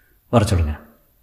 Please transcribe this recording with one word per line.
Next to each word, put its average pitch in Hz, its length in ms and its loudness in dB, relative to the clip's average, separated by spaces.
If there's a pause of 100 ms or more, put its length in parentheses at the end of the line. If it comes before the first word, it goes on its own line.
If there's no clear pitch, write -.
(300)
வர 110 160 2
சொல்லுங்க." 80 360 -2 (420)